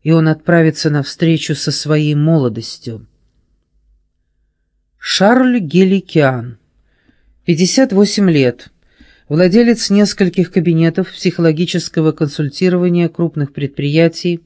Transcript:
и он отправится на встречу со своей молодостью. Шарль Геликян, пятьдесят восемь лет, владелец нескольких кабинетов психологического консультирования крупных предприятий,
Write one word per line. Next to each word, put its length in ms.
и 80
он 160
отправится 640
на 140
встречу 520
со 160
своей 440
молодостью. 920
Шарль 640
Геликян, 960
пятьдесят 480
восемь 360
лет, 400
владелец 600
нескольких 640
кабинетов 600
психологического 1000
консультирования 960
крупных 440
предприятий, 920